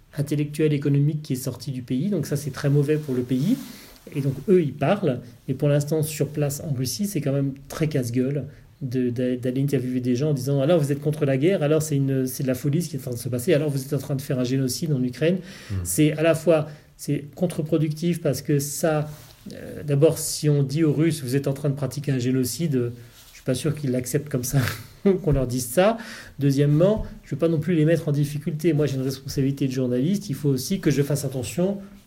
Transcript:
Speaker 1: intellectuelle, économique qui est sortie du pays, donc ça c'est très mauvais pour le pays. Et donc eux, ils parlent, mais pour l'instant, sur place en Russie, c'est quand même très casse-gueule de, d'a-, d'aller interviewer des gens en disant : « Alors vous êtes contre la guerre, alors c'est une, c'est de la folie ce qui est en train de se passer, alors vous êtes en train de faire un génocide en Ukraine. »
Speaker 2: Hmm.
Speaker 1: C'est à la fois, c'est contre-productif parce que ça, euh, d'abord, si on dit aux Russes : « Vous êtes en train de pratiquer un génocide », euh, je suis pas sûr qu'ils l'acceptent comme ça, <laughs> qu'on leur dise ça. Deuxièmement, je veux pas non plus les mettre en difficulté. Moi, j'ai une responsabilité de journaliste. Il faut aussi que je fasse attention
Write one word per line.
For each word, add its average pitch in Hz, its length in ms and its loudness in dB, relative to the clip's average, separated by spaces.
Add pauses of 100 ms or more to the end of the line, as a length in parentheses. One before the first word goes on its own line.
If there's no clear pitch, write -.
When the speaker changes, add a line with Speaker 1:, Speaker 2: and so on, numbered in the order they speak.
(180)
Speaker 1:
intellectuelle, 151 540 0
économique 143 500 2
qui - 120 -4
est - 20 -2
sortie 123 360 -6
du 123 100 -8
pays, 131 280 -2
donc 175 160 -2
ça 143 120 -2
c'est 143 140 -6
très - 180 -2
mauvais 143 260 4
pour 147 180 -2
le 123 80 0
pays. 131 360 0 (580)
Et 143 60 -2
donc 139 120 0 (160)
eux, 185 140 6
ils 131 100 -2
parlent, 151 460 0 (280)
mais 139 60 -2
pour 147 140 0
l'instant, 147 360 2
sur 147 260 -2
place 143 320 -2
en 151 120 -2
Russie, 131 320 -2
c'est 160 160 -2
quand 139 120 0
même 139 200 0 (140)
très 151 220 0
casse-gueule 127 560 0 (360)
de, 123 280 0
d'a-, 127 260 -2
d'aller 127 260 -2
interviewer 127 380 0
des 123 160 0
gens 151 160 0
en - 20 2
disant : « 143 280 0
Alors 165 180 4
vous 143 120 2
êtes 143 100 -4
contre 151 240 -2
la 135 120 2
guerre, 170 260 2
alors 156 180 4
c'est 151 160 0
une, 135 280 2
c'est 127 180 -6
de 127 40 -2
la 127 80 2
folie 151 260 0
ce 175 80 -4
qui 147 60 -8
est 127 40 -6
en - 40 -12
train 127 80 -6
de 117 60 -6
se 120 120 -6
passer, 123 240 0
alors 147 160 2
vous 135 140 -2
êtes - 100 -8
en 135 60 0
train - 160 -4
de 131 60 -4
faire 127 180 -2
un 127 60 0
génocide 135 480 -2
en 127 100 0
Ukraine. » 151 340 0 (320)
Speaker 2:
Hmm. 101 140 -4
Speaker 1:
C'est 151 300 2
à 151 100 -2
la 165 100 6
fois, 156 360 2 (280)
c'est 147 280 -4 (100)
contre-productif 165 840 0
parce 139 200 0
que 147 160 2
ça, 151 520 0 (440)
euh, - 300 -12
d'abord, 147 340 4
si - 320 -2
on 143 140 4
dit 139 200 0
aux 147 100 6
Russes : « 160 300 2
Vous 123 120 -2
êtes 143 120 0
en 135 60 0
train 147 160 -4
de 139 60 0
pratiquer 139 380 -4
un 127 60 0
génocide », 131 580 0
euh, 120 120 0 (380)
je - 160 -20
suis - 40 -20
pas 131 80 2
sûr 143 180 -2
qu'ils 135 160 -4
l'acceptent 127 400 -2
comme 127 140 -2
ça, - 160 0 (440)
<laughs> 185 200 4
qu'on 151 80 2
leur 131 160 2
dise 123 180 -2
ça. 214 320 4 (400)
Deuxièmement, 147 680 4 (160)
je - 80 -14
veux 143 80 -4
pas 170 80 4
non 165 100 2
plus 170 160 0
les 151 120 4
mettre 156 220 2
en 151 40 2
difficulté. 147 600 0
Moi, 147 140 2
j'ai 135 120 -2
une 131 40 -2
responsabilité 139 640 -2
de 127 60 0
journaliste. 127 580 0
Il 139 60 -4
faut 147 140 -2
aussi 139 300 0
que 160 120 2
je 139 100 2
fasse 143 240 -2
attention 175 540 -2 (280)